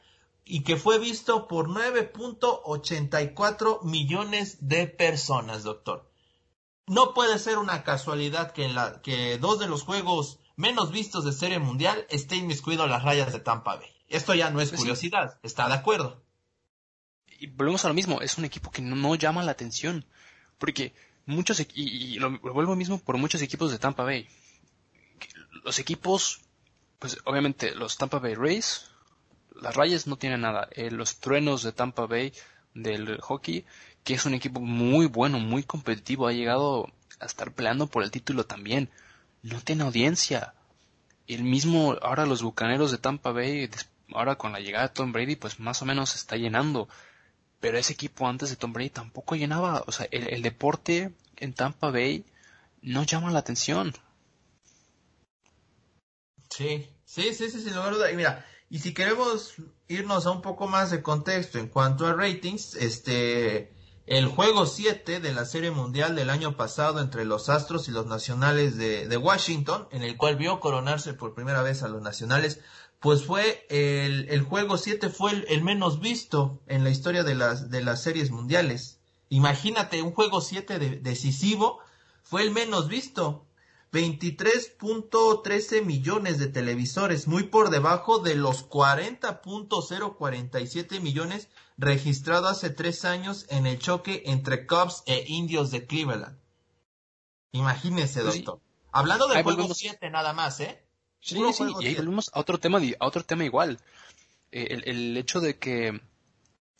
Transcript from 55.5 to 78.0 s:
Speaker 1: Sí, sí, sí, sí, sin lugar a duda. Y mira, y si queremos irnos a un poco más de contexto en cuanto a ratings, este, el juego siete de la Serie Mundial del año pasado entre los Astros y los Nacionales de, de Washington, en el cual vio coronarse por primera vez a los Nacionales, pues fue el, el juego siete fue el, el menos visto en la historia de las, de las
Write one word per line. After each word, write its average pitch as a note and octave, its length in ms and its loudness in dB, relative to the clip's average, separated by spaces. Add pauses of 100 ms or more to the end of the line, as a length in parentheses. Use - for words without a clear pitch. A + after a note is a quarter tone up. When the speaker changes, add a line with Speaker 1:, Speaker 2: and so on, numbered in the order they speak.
Speaker 1:
Sí, D3 400 -6 (140)
sí, G3+ 280 -2
sí, A3+ 180 -6
sí, A3+ 120 -10
sin G#3 120 -6
lugar F#3+ 200 -2
a - 20 0
duda. G#3 160 4
Y E3 40 -4
mira, E3 280 0 (240)
y D#3+ 120 -6
si E3 120 -6
queremos A3 640 0 (340)
irnos F#3+ 380 0
a F3+ 40 4
un F#3 120 -2
poco G3 260 -4
más F#3+ 220 4
de E3 120 0
contexto D3+ 560 0
en A2+ 100 -6
cuanto C3+ 380 2
a E3+ 60 4
ratings, F#3+ 600 -2
este, A#2+ 1000 0 (320)
el C3 200 4
juego F#3+ 400 6
siete G3+ 520 0
de D#3+ 140 -2
la A#2+ 140 -2
Serie E3 240 -2
Mundial C#3+ 440 0
del C3+ 160 0
año D3 260 0
pasado D3+ 440 0
entre A#2 240 -2
los G#2+ 240 0
Astros C#3+ 400 2
y - 20 -8
los A2+ 160 -4
Nacionales B2+ 720 2
de, A2 320 -2
de A#2 80 0
Washington, E3+ 760 0
en B2+ 120 -6
el A#2 160 -6
cual D3 180 4
vio F3 240 0
coronarse C#3+ 540 -2
por A2+ 200 -10
primera B2+ 280 -2
vez C3+ 200 0
a A#2 60 -6
los G#2+ 140 -8
Nacionales, B2+ 580 0 (440)
pues D3 180 6
fue G3+ 460 0
el, C#3 600 0
el D3 100 4
juego F#3 380 0
siete G3+ 320 -2
fue G3+ 220 0
el, G3+ 180 -2
el D#3 120 4
menos F3+ 380 2
visto E3 640 0
en C3+ 180 2
la C3+ 40 4
historia F3 340 2
de C#3+ 120 2
las, B2 360 0
de B2 140 -2
las B2 180 0